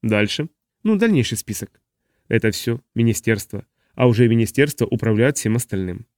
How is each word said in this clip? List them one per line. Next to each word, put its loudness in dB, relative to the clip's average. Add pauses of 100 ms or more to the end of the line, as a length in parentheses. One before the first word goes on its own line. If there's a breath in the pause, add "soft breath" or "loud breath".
«Дальше? 0 (340)
Ну, 2
дальнейший 2
список». -10 (480)
«Это 2
все -4 (140)
министерство. -2 (280)
А 2
уже 6
министерство 0
управляет 0
всем -2
остальным». -6 (120)